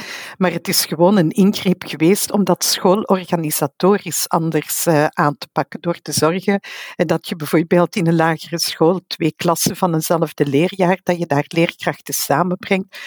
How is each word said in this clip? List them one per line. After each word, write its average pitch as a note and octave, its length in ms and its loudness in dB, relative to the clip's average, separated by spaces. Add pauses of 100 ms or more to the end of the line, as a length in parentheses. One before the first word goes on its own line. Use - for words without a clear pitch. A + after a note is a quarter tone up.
(380)
Maar F3+ 140 2
het E3+ 160 -6
is - 180 0
gewoon F3 320 4
een E3+ 120 4
ingreep F#3+ 540 2
geweest D#3+ 480 0
om G#3 120 2
dat F3 200 2
schoolorganisatorisch F3+ 1700 0
anders, D#3+ 560 -2
eh, D3+ 200 4
aan D3+ 320 0
te - 140 -16
pakken. - 300 -4
Door E3+ 200 -4
te - 100 -12
zorgen, F#3 480 0 (360)
eh, F3+ 100 0
dat D#3+ 220 -2
je G#3 80 -8
bijvoorbeeld E3 600 0
in F3 120 0
een E3 80 4
lagere E3 440 -2
school E3 480 0
twee D#3+ 280 -4
klassen F3 400 -2
van F3+ 180 0
eenzelfde D#3+ 520 0
leerjaar, E3+ 580 2
dat F3+ 140 -2
je E3+ 80 -4
daar D3 220 0
leerkrachten - 680 -2
samenbrengt, F3+ 920 -2